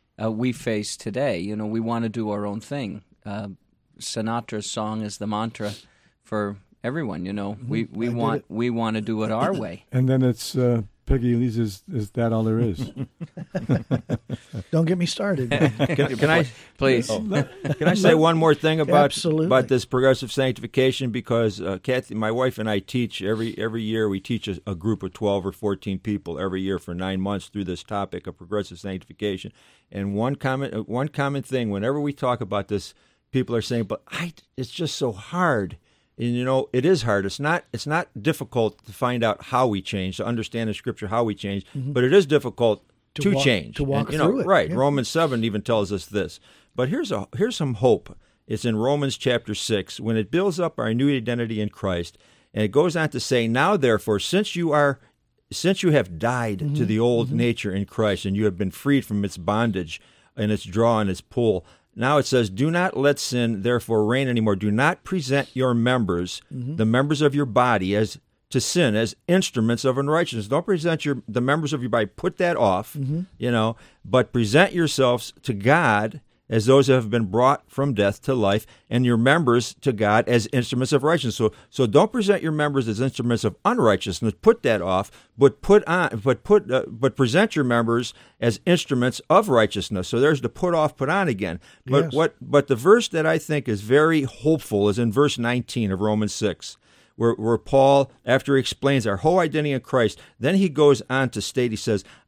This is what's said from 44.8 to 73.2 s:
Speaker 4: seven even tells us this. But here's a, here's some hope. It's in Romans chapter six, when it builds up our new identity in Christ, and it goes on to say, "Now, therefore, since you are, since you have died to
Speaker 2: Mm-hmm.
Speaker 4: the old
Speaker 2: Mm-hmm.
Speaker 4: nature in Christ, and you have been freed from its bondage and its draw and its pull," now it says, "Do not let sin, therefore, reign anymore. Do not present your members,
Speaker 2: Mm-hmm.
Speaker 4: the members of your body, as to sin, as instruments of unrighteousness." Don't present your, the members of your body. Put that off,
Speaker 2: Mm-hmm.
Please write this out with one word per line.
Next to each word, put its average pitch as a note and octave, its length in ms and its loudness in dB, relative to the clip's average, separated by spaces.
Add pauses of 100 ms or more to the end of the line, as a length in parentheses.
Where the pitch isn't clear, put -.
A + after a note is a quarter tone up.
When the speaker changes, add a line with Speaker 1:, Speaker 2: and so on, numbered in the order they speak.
Speaker 4:
seven C#3 340 0
even G#2+ 180 -2
tells G#2 300 0
us G2 140 -6
this. G2 340 -6 (340)
But B2+ 140 -2
here's A3+ 240 -4
a, G2+ 240 -4
here's G#3+ 220 -2
some C#3 160 -2
hope. A2+ 440 2 (300)
It's A2 160 -6
in A2+ 140 0
Romans C3+ 400 0
chapter A#2+ 360 -2
six, - 460 -4
when A2+ 160 -2
it A2 160 -2
builds F3 260 0
up E3 220 -4
our A2+ 140 -2
new C3+ 200 2
identity A#2 460 -4
in G#2 80 -2
Christ, F2+ 500 -4 (360)
and G#2+ 100 0
it G2+ 80 0
goes D3+ 240 2
on D#3 140 0
to B2 100 -6
say, A#2+ 260 0
"Now, C#3 300 2
therefore, A2 460 2
since - 340 -2
you E3+ 160 -2
are, C#3+ 300 2 (500)
since F#3 320 0
you F3 80 4
have F#2+ 260 2
died A#2 420 -2
to D3+ 60 -6
Speaker 2:
Mm-hmm. C#3+ 200 0
Speaker 4:
the G#2+ 140 2
old A#2+ 280 2
Speaker 2:
Mm-hmm. A2+ 100 -2
Speaker 4:
nature A#2 380 0
in G2+ 80 -2
Christ, G#2 400 -2
and G2 140 -2
you G#2+ 80 2
have F#2 120 -2
been F#2+ 140 -4
freed C#3 320 0
from G2+ 220 -2
its F#2+ 100 -6
bondage F#2+ 640 -2 (380)
and G#2+ 120 0
its G#2+ 140 -2
draw G#2+ 380 2
and G2+ 80 0
its F#2 100 -4
pull," G#2+ 460 0 (320)
now C3 200 2
it C3 80 2
says, A#2+ 240 2
"Do A#2 200 -2
not F3 280 0
let C#3 220 2
sin, A#2 420 -2
therefore, A2+ 440 0
reign C3 220 0
anymore. A2 300 2
Do G#2 120 -2
not C3+ 360 0
present C#3 480 -2
your B2+ 200 0
members, A2+ 680 0 (120)
Speaker 2:
Mm-hmm. C3 220 -8
Speaker 4:
the A2 100 0
members C3+ 360 2
of C#3+ 120 4
your C#3+ 120 0
body, G#2+ 500 2
as G#2 240 0 (300)
to C3+ 100 0
sin, C3 380 2
as A2+ 180 -2 (140)
instruments A#2 560 0
of C3 120 0
unrighteousness." C#3 520 -2
Don't D3 160 0
present E3 400 -2
your, C#3+ 200 -2
the A2 140 -4
members C#3 320 0
of C#3+ 100 -4
your B2 80 -6
body. A2 180 0
Put - 300 -6
that F3 200 0
off, G2 380 0
Speaker 2:
Mm-hmm. D3 260 -4 (160)